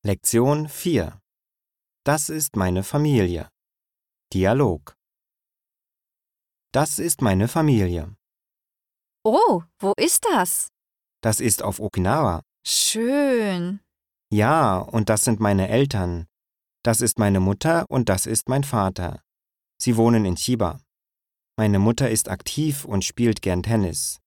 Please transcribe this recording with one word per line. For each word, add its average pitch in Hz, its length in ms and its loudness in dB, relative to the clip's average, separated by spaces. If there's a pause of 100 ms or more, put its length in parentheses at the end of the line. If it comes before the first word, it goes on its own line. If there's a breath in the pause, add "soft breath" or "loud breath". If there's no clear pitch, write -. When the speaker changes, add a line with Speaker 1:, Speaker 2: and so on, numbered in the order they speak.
Speaker 1:
Lektion 131 640 0
vier. 101 500 -4 (840)
Das 151 240 0
ist 156 260 -6
meine 92 280 0
Familie. 107 680 0 (840)
Dialog. 95 600 0 (1800)
Das 143 280 -2
ist 165 220 -2
meine 104 280 2
Familie. 101 680 0 (1080)
Speaker 2:
Oh, 226 380 4 (140)
wo 196 200 0
ist - 340 0
das? - 380 0 (520)
Speaker 1:
Das 110 200 0
ist 110 200 0
auf 101 200 -6
Okinawa. 98 600 0 (220)
Speaker 2:
Schön. 220 1160 0 (500)
Speaker 1:
Ja, 110 460 2
und 104 320 -2
das 107 160 0
sind 110 160 0
meine 98 260 2
Eltern. 98 600 -2 (540)
Das 117 200 0
ist 117 180 -2
meine 101 220 2
Mutter 160 480 0
und 127 180 -2
das 95 180 0
ist 113 220 -4
mein 135 160 0
Vater. 95 580 -4 (600)
Sie 117 160 2
wohnen 113 260 4
in 92 140 0
Chiba. 107 420 -4 (800)
Meine 107 220 2
Mutter 117 300 2
ist 110 200 -2
aktiv 143 560 -6
und 98 180 -4
spielt 117 380 0
gern 90 220 -2
Tennis. 101 640 -2